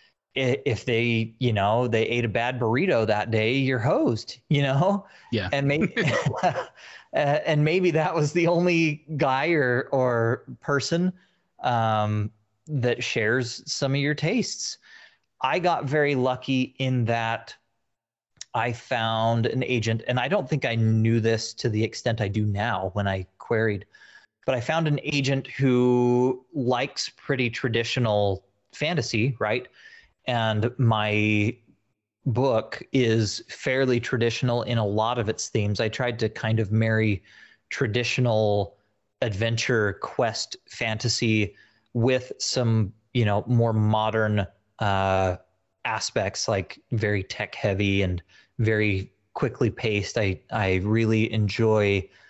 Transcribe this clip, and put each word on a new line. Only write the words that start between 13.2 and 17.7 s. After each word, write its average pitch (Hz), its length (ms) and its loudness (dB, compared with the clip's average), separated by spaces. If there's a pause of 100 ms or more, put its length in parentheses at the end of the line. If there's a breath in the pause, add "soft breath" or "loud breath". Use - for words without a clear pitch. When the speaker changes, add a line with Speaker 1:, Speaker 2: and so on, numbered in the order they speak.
Speaker 1:
some 135 240 -2
of 143 60 0
your 143 140 0
tastes. - 640 -4 (640 loud breath)
I 143 140 0
got 165 280 0
very 143 280 0
lucky 127 640 0
in 127 280 0
that 113 480 -2 (1000)